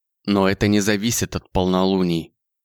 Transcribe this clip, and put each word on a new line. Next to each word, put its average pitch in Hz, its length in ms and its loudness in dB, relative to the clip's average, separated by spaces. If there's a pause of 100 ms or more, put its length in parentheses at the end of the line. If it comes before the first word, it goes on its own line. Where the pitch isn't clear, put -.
(260)
но 98 240 2
это 98 180 0
не 104 120 2
зависит 104 560 -2
от - 160 -10
полнолуний. 92 840 0 (300)